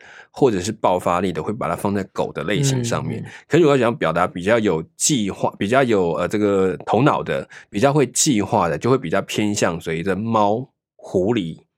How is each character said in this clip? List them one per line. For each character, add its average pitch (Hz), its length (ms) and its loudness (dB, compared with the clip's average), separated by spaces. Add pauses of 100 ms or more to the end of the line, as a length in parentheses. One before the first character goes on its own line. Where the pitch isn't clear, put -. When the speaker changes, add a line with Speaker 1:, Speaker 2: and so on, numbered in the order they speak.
(300)
Speaker 1:
或 127 220 2
者 92 80 0
是 101 120 -4
爆 95 280 0
发 90 200 0
力 92 140 0
的， 78 80 -6
会 107 100 -6
把 73 160 -4
它 85 80 -2
放 101 200 -2
在 98 80 -2 (100)
狗 - 180 -4
的 78 120 -6
类 104 180 0
型 131 220 0
上 87 200 -4
面。 78 180 -6
Speaker 2:
嗯， - 40 -12
嗯。 - 60 -16 (160)
Speaker 1:
可 147 100 2
是 175 60 6
如 147 60 6
果 143 60 4
想 120 100 2
要 120 60 2
表 82 220 0
达 87 140 2
比 87 160 -8
较 113 160 4
有 87 240 2 (120)
计 107 360 0
划、 - 260 -4
比 101 100 -2
较 127 140 4
有， 98 320 2
呃， 87 140 -2
这 110 100 -2
个 95 480 2
头 110 160 2
脑 107 220 2
的、 71 240 -4 (240)
比 101 80 -4
较 139 120 4
会 139 140 2
计 120 340 0
划 95 300 2
的， 76 80 -2
就 117 120 -2
会 131 80 4
比 80 120 -6
较 95 140 0
偏 104 300 -2
向 87 280 -2
随 82 220 -6
着 92 120 -2
猫、 110 540 0 (260)
狐 98 380 -2
狸。 85 240 -4 (200)